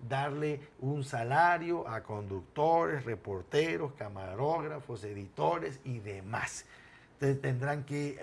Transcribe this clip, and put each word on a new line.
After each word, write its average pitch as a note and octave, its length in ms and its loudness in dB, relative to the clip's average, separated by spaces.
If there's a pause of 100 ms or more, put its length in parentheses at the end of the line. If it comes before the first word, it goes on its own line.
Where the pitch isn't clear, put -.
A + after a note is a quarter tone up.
darle C#3+ 520 0 (200)
un C#3 240 0
salario E3 840 4
a G#2+ 160 -4
conductores, C#3 1000 2
reporteros, C#3 880 0
camarógrafos, A#2 1120 -4
editores D3 800 -2
y A#2+ 160 -4
demás. G2+ 680 -6 (540)
Te-, C#3 160 4
tendrán C3+ 480 0
que, C#3+ 400 -2